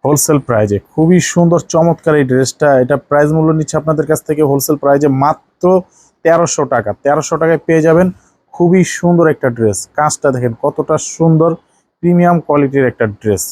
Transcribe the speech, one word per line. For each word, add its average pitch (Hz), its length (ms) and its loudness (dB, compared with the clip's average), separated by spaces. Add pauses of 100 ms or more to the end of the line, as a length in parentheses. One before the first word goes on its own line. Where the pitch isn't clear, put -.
হোলসেল 143 440 0
প্রাইজে। 107 300 0 (160)
খুবই 165 260 2 (120)
সুন্দর 170 280 2 (140)
চমৎকার 165 460 0
এই 139 120 2
ড্রেসটা। 131 380 0 (140)
এটা 135 120 0 (140)
প্রাইস 147 260 2
মূল্য 160 220 0
নিচ্ছে 156 240 -6
আপনাদের 156 280 -2
কাছ 156 180 0
থেকে 151 220 -2
হোলসেল 143 340 -2
প্রাইজে 143 260 2 (140)
মাত্র - 420 -4 (600)
তেরোশো 165 380 0 (100)
টাকা। 110 180 -2 (120)
তেরোশো 151 380 -2
টাকায় 160 260 0
পেয়ে 160 200 2
যাবেন 170 200 4 (460)
খুবই 175 280 2 (160)
সুন্দর 175 360 2
একটা - 240 -4
ড্রেস। 107 220 -2 (180)
কাজটা 147 380 -2
দেখেন 120 180 -4 (100)
কতটা 147 320 -2 (200)
সুন্দর, 165 360 2 (480)
প্রিমিয়াম 175 380 2 (100)
কোয়ালিটির 139 440 0
একটা 117 140 -2 (160)
ড্রেস 101 300 -2